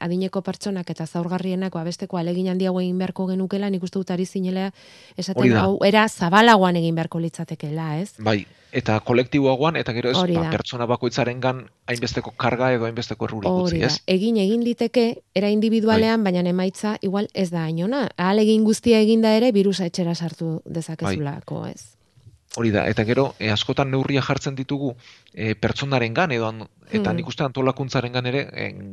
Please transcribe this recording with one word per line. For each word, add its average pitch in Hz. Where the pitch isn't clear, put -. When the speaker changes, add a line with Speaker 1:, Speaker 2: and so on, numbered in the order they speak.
Speaker 1:
adineko 180
pertsonak 190
eta 160
zaurgarrienak, 180
ba, 165
besteko 180
ahalegin 175
handiago 185
egin 180
beharko 185
genukela, 190
nik 185
uste 185
dut 185
ari 180
zinela 190
esaten, 185
Speaker 2:
Hori 127
da. 104
Speaker 1:
hau 196
era 214
zabalagoan 185
egin 165
beharko 165
litzatekeela, 160
ez? 196
Speaker 2:
Bai, 107
eta 110
kolektiboagoan, 131
eta 113
gero 123
ez, 139
Speaker 1:
Hori 175
Speaker 2:
ba, 165
Speaker 1:
da. 160
Speaker 2:
pertsona 120
bakoitzaren 123
gan 127
hainbesteko 120
karga 123
edo 113
hainbesteko 117
errurik 110
Speaker 1:
Hori 180
Speaker 2:
utzi, 165
Speaker 1:
da. 123
Speaker 2:
ez? 151
Speaker 1:
Egin, 214
egin 233
liteke, 233
era 202
individualean, 220
Speaker 2:
Bai. 196
Speaker 1:
baina 180
emaitza 190
igual 202
ez 185
da 165
hain 165
ona. 240
Ahalegin 214
guztia 220
eginda 220
ere, 240
virusa 190
etxera 170
sartu 165
dezakezulako, 156
Speaker 2:
Bai. -
Speaker 1:
ez? -
Speaker 2:
Hori 113
da, 87
eta 113
gero, 123
eh, 107
askotan 135
neurria 135
jartzen 135
ditugu, 135
eh, 110
pertsonarengan 131
edo 113
an-, 110
eta 202
Speaker 1:
Hmm. 175
Speaker 2:
nik 170
uste 151
antolakuntzarengan 127
ere, 131
eh, 101